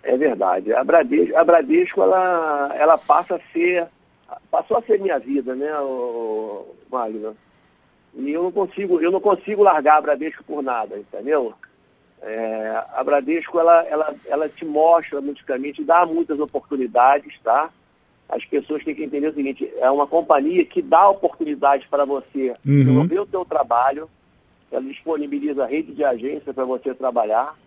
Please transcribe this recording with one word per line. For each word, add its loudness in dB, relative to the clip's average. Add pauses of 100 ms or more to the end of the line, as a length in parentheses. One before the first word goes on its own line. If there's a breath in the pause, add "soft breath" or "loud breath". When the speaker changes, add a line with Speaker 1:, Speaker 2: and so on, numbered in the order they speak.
Speaker 1:
É 0
verdade. 0
A 0
Brades-, 2
a 6
Bradesco, 2
ela, 0
ela 4
passa 0
a -8 (120)
ser, 0 (640)
passou -2
a 0
ser 0
minha -2
vida, -4
né, -6
ô, -6 (260)
Magno? -6 (800)
E -8
eu -2
não -2
consigo, -2
eu 0
não 0
consigo 0
largar 6
a 4
Bradesco -4
por -8
nada, -6
entendeu? -4 (680)
É, -6 (120)
a -4
Bradesco, -2
ela, 6
ela, -2 (120)
ela -2
te -14
mostra, 2
multiplicamente, -8
dá 4
muitas -2
oportunidades, 0 (100)
tá? 0 (580)
As -8
pessoas -6
têm -6
que -8
entender -4
o -6
seguinte, -6
é 2
uma 2
companhia 2
que -4
dá 6
oportunidade 0
para 0
você -4 (140)
Speaker 2:
Uhum. 4
Speaker 1:
desenvolver 4
o -4
teu -4
trabalho, 0 (640)
ela -4
disponibiliza -4
a 0
rede -6
de -6
agência -4
para -4
você -4
trabalhar -2 (120)